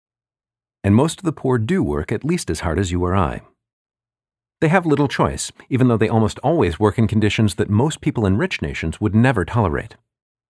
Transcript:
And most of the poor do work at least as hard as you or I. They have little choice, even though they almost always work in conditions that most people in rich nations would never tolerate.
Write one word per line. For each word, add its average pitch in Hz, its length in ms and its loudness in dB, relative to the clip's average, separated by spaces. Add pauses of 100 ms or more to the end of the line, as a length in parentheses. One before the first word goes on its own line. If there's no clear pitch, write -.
(840)
And 101 100 6
most 156 240 2
of 190 60 -8
the 156 80 -2
poor 127 240 -2
do 131 260 0
work 76 300 -4
at 107 100 -6
least 165 260 -4
as 80 120 -4
hard 82 180 -2
as 90 140 -2
you 87 100 0
or 90 100 0
I. 76 280 0 (1200)
They 147 80 2
have 175 160 2
little 143 240 2
choice, - 420 -4 (160)
even 127 220 2
though 113 80 2
they 107 100 2
almost 110 320 0
always 123 400 0
work 104 180 2
in 110 80 2
conditions 107 500 0
that - 140 -4
most 120 300 0
people 123 260 -2
in 95 120 2
rich 185 240 -4
nations 80 400 -6
would 104 120 -2
never 113 300 2
tolerate. 80 540 -4 (520)